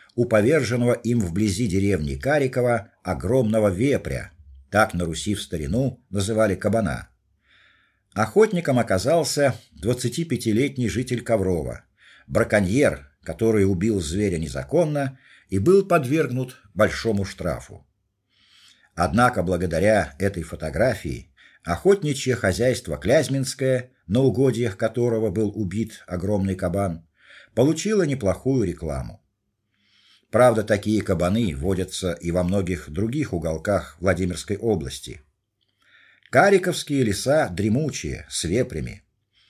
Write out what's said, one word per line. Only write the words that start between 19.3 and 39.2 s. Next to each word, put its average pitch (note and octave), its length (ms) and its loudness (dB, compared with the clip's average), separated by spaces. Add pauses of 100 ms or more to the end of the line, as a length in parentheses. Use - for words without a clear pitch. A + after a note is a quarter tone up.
благодаря F2+ 800 0
этой F#2+ 240 -2
фотографии D#2 880 -4 (300)
охотничье D3+ 720 0
хозяйство G2 600 0
Клязьминское, C3 920 0 (160)
на A2 140 0
угодьях B2 560 2
которого A2+ 540 -2
был G#2 200 0
убит G#2 560 -6
огромный F#2+ 480 -2
кабан, F2+ 500 -4 (500)
получило E3+ 480 2
неплохую B2 640 0
рекламу. C#2 560 -8 (1080)
Правда, A2+ 320 6
такие G#2 400 0
кабаны F#2 540 0
водятся F2+ 560 -4
и E2+ 180 -6
во F2 140 0
многих F2+ 460 -2
других A2+ 420 -4
уголках E2 640 -2
Владимирской F2+ 580 -2
области. D2+ 680 -4 (1080)
Кариковские F3 720 4
леса B2+ 460 2
дремучие, G#2+ 800 -2
с - 160 -6
вепрями. D2+ 580 -4 (480)